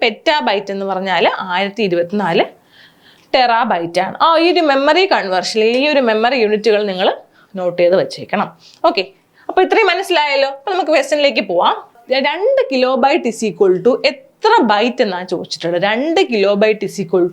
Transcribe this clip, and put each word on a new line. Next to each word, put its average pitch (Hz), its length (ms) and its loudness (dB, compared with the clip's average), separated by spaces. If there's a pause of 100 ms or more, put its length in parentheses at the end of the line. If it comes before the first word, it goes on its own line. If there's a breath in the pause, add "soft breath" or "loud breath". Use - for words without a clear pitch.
petabyte 226 680 -2
എന്ന് 196 160 -6
പറഞ്ഞാൽ 190 520 0
ആയിരത്തി 196 440 -4
ഇരുപത്തിനാല് 175 600 0 (920 soft breath)
terabyte 220 640 0
ആണ്. 190 220 -4
ആ, 320 160 4
ഈ 339 140 4
ഒരു 339 80 0
മെമ്മറി 302 520 2
കൺവേർഷൻ, 190 520 0
ഈ 254 240 2
ഒരു 285 120 2
മെമ്മറി 233 360 0
യൂണിറ്റുകൾ 208 460 0
നിങ്ങൾ 196 340 -2 (400 soft breath)
നോട്ട് 180 260 -2
ചെയ്ത് 175 140 4
വെച്ചേക്കണം. 170 600 -4 (260 soft breath)
ഓക്കെ, 330 200 0 (440 soft breath)
അപ്പൊ - 140 2
ഇത്രയും 403 240 2
മനസ്സിലായല്ലോ. 294 600 0
അപ്പൊ - 240 -8
നമുക്ക് 349 180 -2
ക്വസ്റ്റ്യനിലേക്ക് 285 500 0
പോവാം. 196 540 -2 (160)
രണ്ട് 311 640 0
kilobyte 262 540 0
is 220 200 -4
equal 185 260 2 (140)
to - 180 2
എത്ര 403 560 0
ബൈറ്റ് 233 400 2
എന്നാണ് 185 260 -4
ചോദിച്ചിട്ടുള്ളത്. 175 540 -4
രണ്ട് 269 380 0
kilobyte 214 640 0
is 185 200 -6
equal 175 280 2